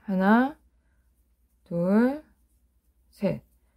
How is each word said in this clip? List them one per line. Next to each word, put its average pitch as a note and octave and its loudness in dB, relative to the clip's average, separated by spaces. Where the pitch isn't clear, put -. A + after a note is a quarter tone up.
하나, G#3+ 0
둘, G#3+ 0
셋. E3 -6